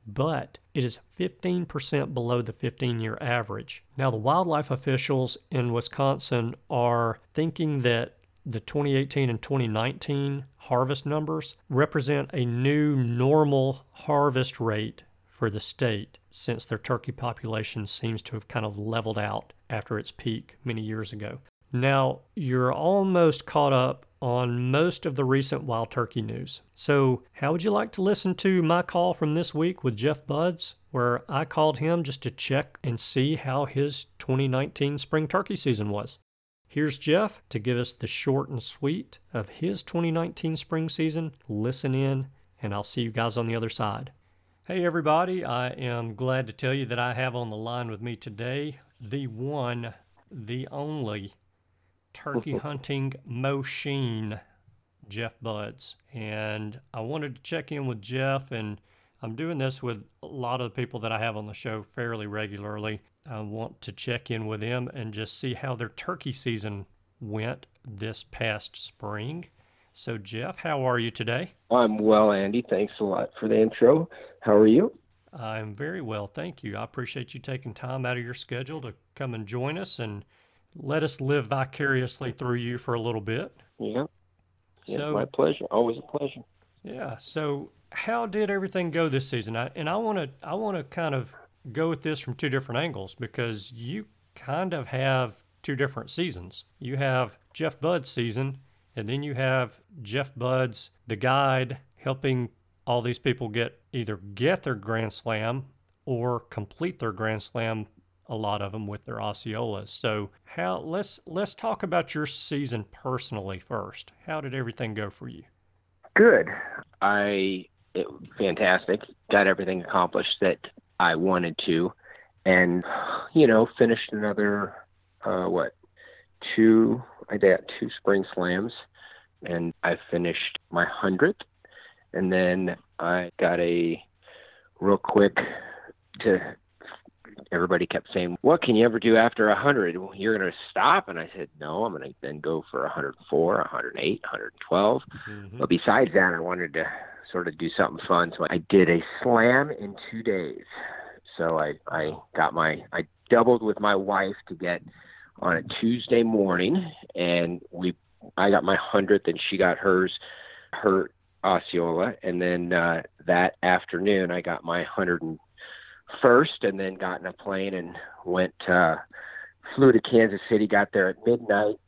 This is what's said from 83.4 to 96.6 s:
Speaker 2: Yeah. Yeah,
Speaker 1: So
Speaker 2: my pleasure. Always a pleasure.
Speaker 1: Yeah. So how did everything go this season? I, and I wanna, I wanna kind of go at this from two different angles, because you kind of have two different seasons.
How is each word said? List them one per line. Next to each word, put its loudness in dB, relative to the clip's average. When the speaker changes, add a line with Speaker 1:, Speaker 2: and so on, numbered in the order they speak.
Speaker 2:
Yeah. -2
Yeah, -6
Speaker 1:
So -4
Speaker 2:
my 0
pleasure. 0
Always 2
a -10
pleasure. -8
Speaker 1:
Yeah. -10
So -6
how -4
did -2
everything -2
go 2
this -2
season? -4
I, -4
and -6
I -2
wanna, -2
I -8
wanna -4
kind -4
of -4
go 0
at -4
this -2
from -8
two -4
different -2
angles, -6
because -6
you -8
kind -4
of -4
have 0
two -4
different -2
seasons. -6